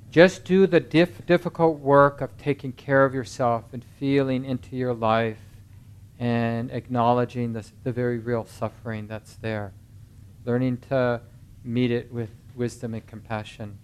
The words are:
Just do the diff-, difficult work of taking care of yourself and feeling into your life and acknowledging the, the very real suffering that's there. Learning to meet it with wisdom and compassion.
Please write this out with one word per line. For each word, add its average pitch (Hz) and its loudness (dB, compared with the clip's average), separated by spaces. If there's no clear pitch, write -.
Just 175 6
do 190 4
the 165 4
diff-, 156 0
difficult 165 2
work 139 4
of - -10
taking 139 -4
care 135 2
of 131 0
yourself 117 -2
and 120 -12
feeling 135 0
into 127 -6
your 123 -2
life 113 0
and 117 -2
acknowledging 120 0
the, 107 -10
the 131 -4
very 120 -2
real 113 -4
suffering 107 -8
that's 107 -14
there. 107 -6
Learning 123 0
to 123 0
meet 123 0
it 120 -4
with 117 -8
wisdom 117 -6
and 107 -10
compassion. 107 -10